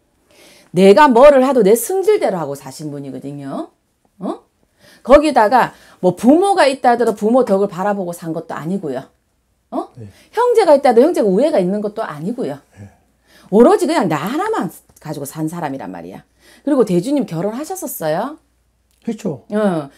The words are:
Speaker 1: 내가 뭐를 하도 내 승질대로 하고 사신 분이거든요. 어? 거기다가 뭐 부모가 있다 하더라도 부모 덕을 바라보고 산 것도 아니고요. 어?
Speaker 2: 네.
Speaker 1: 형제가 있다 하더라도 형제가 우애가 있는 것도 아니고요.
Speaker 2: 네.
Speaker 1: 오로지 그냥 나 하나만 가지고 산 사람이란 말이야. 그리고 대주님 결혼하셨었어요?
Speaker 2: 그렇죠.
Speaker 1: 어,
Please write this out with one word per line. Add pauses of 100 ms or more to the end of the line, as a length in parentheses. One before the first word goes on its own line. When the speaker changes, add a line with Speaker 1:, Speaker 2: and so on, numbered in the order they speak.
(720)
Speaker 1:
내가
뭐를
하도
내
승질대로
하고
사신
분이거든요. (500)
어? (640)
거기다가 (280)
뭐
부모가
있다
하더라도
부모
덕을
바라보고
산
것도
아니고요. (680)
어?
Speaker 2:
네. (220)
Speaker 1:
형제가
있다
하더라도
형제가
우애가
있는
것도
아니고요. (180)
Speaker 2:
네. (600)
Speaker 1:
오로지
그냥
나
하나만 (300)
가지고
산
사람이란
말이야. (420)
그리고
대주님
결혼하셨었어요? (680)
Speaker 2:
그렇죠.
Speaker 1:
어,